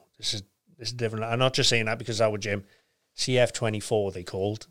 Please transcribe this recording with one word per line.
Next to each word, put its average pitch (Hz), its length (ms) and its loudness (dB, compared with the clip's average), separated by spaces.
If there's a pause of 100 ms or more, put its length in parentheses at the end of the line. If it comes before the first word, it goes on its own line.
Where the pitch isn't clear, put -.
(180)
this - 160 -4
is, 104 80 -8 (340)
this 113 120 -10
is 117 60 -8
different." 110 300 -4
I'm 117 140 -2
not 131 160 4
just 127 140 4
saying 117 160 4
that 113 160 -2
because 110 200 -6
our 110 160 4
gym, 101 280 -4 (500)
C 127 240 2
F 120 140 6
twenty-four, 107 580 -2
they 90 140 -10
called 104 460 -4